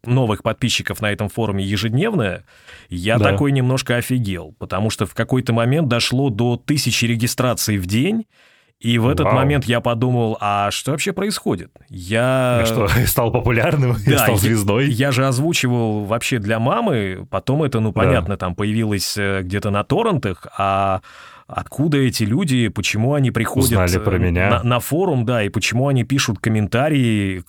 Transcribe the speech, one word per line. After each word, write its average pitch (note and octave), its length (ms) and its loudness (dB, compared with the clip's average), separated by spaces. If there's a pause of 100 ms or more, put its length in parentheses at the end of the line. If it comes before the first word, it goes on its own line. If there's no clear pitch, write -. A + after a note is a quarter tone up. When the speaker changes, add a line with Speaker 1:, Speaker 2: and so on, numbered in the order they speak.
Speaker 1:
новых A#2+ 400 0
подписчиков - 560 -2
на G#2 100 0
этом G2+ 180 -4
форуме G2+ 360 -2
ежедневная, A2 800 -2 (440)
я A2 300 0
Speaker 2:
Да. A#2 140 4
Speaker 1:
такой C#3+ 180 2
немножко C3 460 0
офигел, G2 640 -4
потому G#2 300 -2
что - 140 -4
в - 100 -6
какой-то A#2+ 380 -2
момент B2 360 2
дошло B2 420 0
до A#2+ 260 0
тысячи B2+ 500 -2
регистраций A#2 720 0
в F2+ 80 -4
день, E3+ 400 0 (540)
И A#2 180 0
в A2+ 100 2
этот F#2 180 2
Speaker 2:
Вау. G#2+ 80 4
Speaker 1:
момент C3+ 300 2
я A#2 160 0
подумал: A#2+ 600 0
«А G2+ 300 0
что - 220 -4
вообще F3 200 -4
происходит?» F#3+ 580 -4 (180)
Я A#2+ 760 0
Speaker 2:
А - 40 2
что, A2+ 220 0
<laughs> A#2+ 180 2
стал A#2 260 0
популярным? B2 640 2 (100)
Speaker 1:
Да, C#3 120 4
Speaker 2:
Стал A2+ 180 4
Speaker 1:
я, F#2 40 0
Speaker 2:
звездой? A2 480 2
Speaker 1:
я C3+ 220 0
же C3 160 2
озвучивал B2 800 0
вообще A#2 340 -2
для G#2+ 220 0
мамы, A#2 680 0
потом C3 360 0
это, B2 160 0
ну, A2 120 2
Speaker 2:
Да. A2 80 -2
Speaker 1:
понятно, F#2+ 360 2
там F2+ 180 -4
появилось, G#2 640 -2
э, G2 240 0
где-то G2 280 -4
на G2+ 120 0
торрентах, D#3 640 -2 (100)
а G2 440 0 (500)
откуда C#3+ 460 -2
эти B2+ 280 2
люди, B2+ 440 2
почему A2 460 0
они C3+ 160 2
приходят, A2 400 0
Speaker 2:
Узнали F#2 340 2
про F#2+ 120 2
Speaker 1:
э, - 20 0
Speaker 2:
меня. F2+ 320 2
Speaker 1:
на, A#2 120 2
на A#2+ 180 2
форум, D3 440 0
да, A#2 180 0
и G2+ 60 0
почему A#2+ 400 0
они B2+ 160 2
пишут B2+ 360 0
комментарии, A2 1080 0